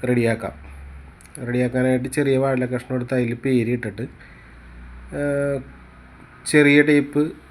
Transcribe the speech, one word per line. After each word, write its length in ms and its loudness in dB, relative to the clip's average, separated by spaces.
റെഡിയാക്കാം. 440 0
റെഡിയാക്കാനായിട്ട് 680 0
ചെറിയ 260 2
വാഴയില 300 0
കഷ്ണം 240 -6
എടുത്ത് 220 -4
അതിൽ 260 -4
പേരി 320 2
ഇട്ടിട്ട്, 280 -8
ഏഹ്, 360 -2
ചെറിയ 260 8
ടൈപ്പ് 340 2